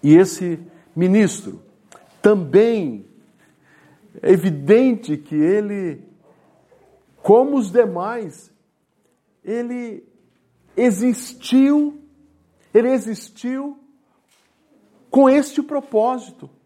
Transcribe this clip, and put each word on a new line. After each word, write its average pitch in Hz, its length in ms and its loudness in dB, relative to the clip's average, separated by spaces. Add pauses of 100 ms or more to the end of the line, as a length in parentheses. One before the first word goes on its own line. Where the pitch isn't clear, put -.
E 147 120 6
esse 180 460 2 (340)
ministro, 180 640 0 (640)
também 190 840 0 (1160)
é - 100 0
evidente 180 840 0
que 151 180 -14
ele, 190 680 -4 (1200)
como 262 340 2
os 208 140 -4
demais, 202 840 -4 (920)
ele 240 600 -10 (720)
existiu, 254 1200 0 (720)
ele 233 180 4
existiu 262 880 -8 (1300)
com 269 180 4
este 285 340 0
propósito. 254 840 -6 (180)